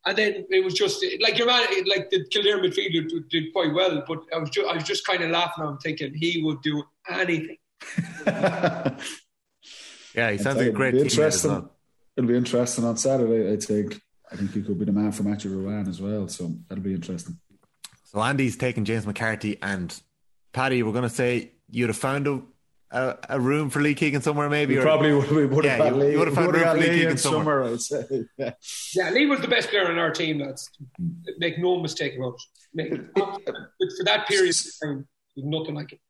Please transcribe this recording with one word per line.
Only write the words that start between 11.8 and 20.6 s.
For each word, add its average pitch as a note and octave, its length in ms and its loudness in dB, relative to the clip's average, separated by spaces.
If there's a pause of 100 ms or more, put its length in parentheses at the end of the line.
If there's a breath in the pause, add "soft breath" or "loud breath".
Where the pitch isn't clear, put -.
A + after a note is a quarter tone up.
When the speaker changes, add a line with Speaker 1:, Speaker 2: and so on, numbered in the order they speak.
Speaker 2:
It'll B2 120 2
be A#2+ 80 4
interesting A#2+ 480 0
on A#2 140 0
Saturday, A2+ 540 2
I G#2+ 40 2
think. G#2 440 -2 (300)
I - 60 -14
think G2 160 -2
he G#2 100 -4
could G2 160 -4
be G#2 60 -2
the G2 80 0
man G#2 200 2
for G#2 100 -4
Matthew G2+ 280 -2
Ruan G2 380 -4
as F2 140 -8
well, G2+ 260 -4
so E2+ 260 -8 (140)
that'll F#2+ 160 -8
be G2 100 -2
interesting. F2 440 -8 (680)
Speaker 3:
So G2+ 180 -4
Andy's C3 340 2
taking A2+ 280 -2
James G#2+ 220 -2
McCarthy, G#2+ 560 -2
and F#2 360 -6 (540)
Paddy, C3 300 0